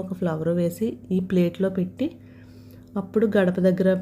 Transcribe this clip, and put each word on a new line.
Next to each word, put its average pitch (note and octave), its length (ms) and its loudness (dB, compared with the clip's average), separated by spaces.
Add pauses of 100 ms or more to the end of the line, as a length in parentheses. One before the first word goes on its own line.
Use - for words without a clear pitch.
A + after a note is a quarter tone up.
ఒక F#3 160 -8
ఫ్లవర్ D#3+ 380 -2
వేసి F3 300 -2 (280)
ఈ - 20 2 (120)
ప్లేట్లో F3+ 380 0 (100)
పెట్టి F3+ 280 -4 (960)
అప్పుడు A3 260 0 (100)
గడప F#3 200 2 (120)
దగ్గర F#3 320 4